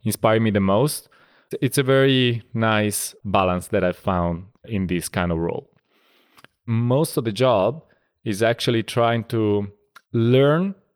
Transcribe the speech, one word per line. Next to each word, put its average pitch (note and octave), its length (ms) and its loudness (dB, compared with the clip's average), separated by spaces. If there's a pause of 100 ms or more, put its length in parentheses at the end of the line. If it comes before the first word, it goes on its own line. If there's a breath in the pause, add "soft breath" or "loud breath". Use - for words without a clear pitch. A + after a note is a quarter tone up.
inspired A2 380 0
me A2+ 100 0
the G2+ 80 2
most. G2+ 480 0 (540 soft breath)
It's C3 160 -2
a C#3+ 60 2
very C3 600 2 (100)
nice G#2+ 680 -2
balance F#2 440 0
that G2 160 0
I F2+ 100 0
found F2 520 -4 (200)
in G2 220 -4
this E2+ 220 -4
kind F2 220 -2
of E2 60 -2
role. E2 320 -6 (960 soft breath)
Most A#2+ 520 0
of - 60 -2
the A2 80 -4
job A#2 520 2 (400)
is G#2+ 200 -4
actually A2+ 400 0
trying A#2 420 0
to G#2 460 -2 (400)
learn C#3 640 2 (200)